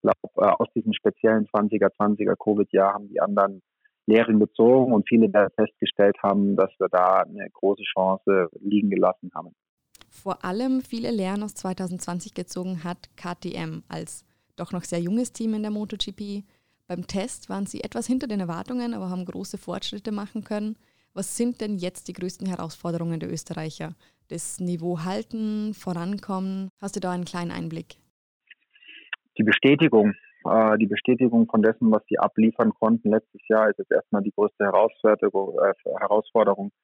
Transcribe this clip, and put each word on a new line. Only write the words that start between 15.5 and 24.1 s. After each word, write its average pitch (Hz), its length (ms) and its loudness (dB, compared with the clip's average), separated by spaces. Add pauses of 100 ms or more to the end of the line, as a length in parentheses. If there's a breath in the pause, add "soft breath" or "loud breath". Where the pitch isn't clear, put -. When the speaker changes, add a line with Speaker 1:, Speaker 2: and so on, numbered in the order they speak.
Speaker 2:
in 214 80 -4
der 214 80 -6
Moto 208 260 -6
G - 140 -6
P. 202 340 -10 (440)
Beim 180 180 -8
Test 196 420 -8
waren 196 180 -6
sie - 180 -12
etwas - 240 -8
hinter 262 180 -2
den 208 140 -4
Erwartungen, 226 540 -6
aber 190 140 -8
haben 185 160 -6
große 185 320 -12
Fortschritte - 540 -10
machen 208 320 -8
können. 214 340 -6 (380)
Was 196 220 -8
sind 240 240 -2
denn 208 160 -4
jetzt 180 320 -8
die 180 40 -12
größten 185 360 -8
Herausforderungen 165 720 -6
der 165 100 -8
Österreicher? 160 640 -10 (340)